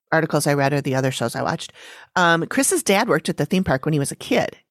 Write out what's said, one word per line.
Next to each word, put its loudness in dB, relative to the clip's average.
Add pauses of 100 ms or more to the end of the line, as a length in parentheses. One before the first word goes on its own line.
(120)
articles 2
I 4
read 2
or 0
the -2
other 0
shows -4
I -4
watched, -6 (420)
um, 2
Chris's 0
dad 2
worked 0
at -4
the -2
theme 0
park 0
when 0
he 2
was -2
a -14
kid, -2 (140)